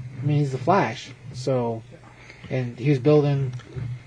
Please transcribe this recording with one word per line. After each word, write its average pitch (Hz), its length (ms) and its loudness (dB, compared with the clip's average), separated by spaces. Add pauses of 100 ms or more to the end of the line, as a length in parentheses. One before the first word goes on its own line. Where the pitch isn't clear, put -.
(220)
I 143 40 -2
mean, 147 140 2
he's 143 120 0
the 131 60 -2
Flash. 160 540 2 (220)
So, 120 500 -2 (680)
and 127 280 -4
he 131 120 0
was 139 100 4
building 139 540 4 (540)